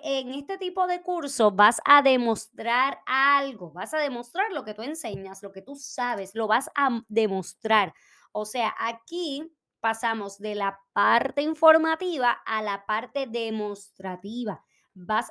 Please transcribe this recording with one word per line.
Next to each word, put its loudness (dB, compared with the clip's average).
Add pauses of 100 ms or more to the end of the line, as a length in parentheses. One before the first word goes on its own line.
en -4
este -8
tipo -2
de -4
curso 0
vas 4
a 8
demostrar 0
algo, 0
vas -8
a 0
demostrar -2
lo -6
que -8
tú -10
enseñas, -8
lo -12
que -14
tú -14
sabes, -6
lo 0
vas 2
a 2
demostrar. 0 (360)
O -6
sea, -4
aquí -6 (280)
pasamos -2
de -6
la -4 (140)
parte 2
informativa 4 (160)
a -4
la -4
parte -4
demostrativa. -6 (380)
Vas -2